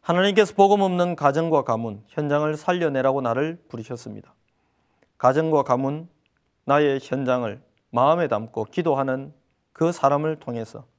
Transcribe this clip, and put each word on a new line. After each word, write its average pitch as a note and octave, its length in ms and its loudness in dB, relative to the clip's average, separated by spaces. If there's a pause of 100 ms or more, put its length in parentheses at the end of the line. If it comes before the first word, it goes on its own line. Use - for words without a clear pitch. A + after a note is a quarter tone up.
하나님께서 F#3+ 540 2
복음 G3 280 6
없는 F3 340 0
가정과 D3+ 460 2
가문, A2 460 -4
현장을 D3+ 480 -2
살려내라고 C#3 680 0
나를 C#3 360 -2 (100)
부르셨습니다. A2 680 -12 (840)
가정과 D3 460 2
가문, C3+ 440 -2 (560)
나의 C#3 380 2
현장을 B2+ 580 -4 (300)
마음에 D3 380 2
담고 A2+ 360 -4
기도하는 C#3 680 -2 (400)
그 E3 200 0
사람을 D3+ 440 0
통해서 A#2 500 -12 (120)